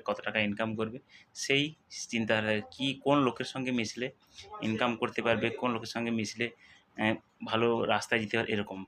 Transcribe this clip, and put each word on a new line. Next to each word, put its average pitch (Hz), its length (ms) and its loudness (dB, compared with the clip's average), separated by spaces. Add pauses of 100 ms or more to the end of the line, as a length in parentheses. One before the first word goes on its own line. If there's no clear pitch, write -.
কত 104 160 -2
টাকা 107 180 0
ইনকাম 107 360 0
করবে, 113 220 -4 (360)
সেই 143 400 0 (160)
চিন্তাধারা, 110 720 0
কী, 131 340 -4
কোন 139 260 2
লোকের 127 260 2
সঙ্গে 131 260 -4
মিশলে 120 400 -2 (500)
ইনকাম 113 340 2
করতে 117 260 -2
পারবে, 117 280 2
কোন 123 220 -2
লোকের 113 240 -4
সঙ্গে 117 160 -2
মিশলে, 113 400 -2 (460)
আহ, 110 180 2 (300)
ভালো 113 400 4
রাস্তায় 107 360 2
যেতে 107 160 0
পারবে, 117 160 0
এরকম। 98 340 -4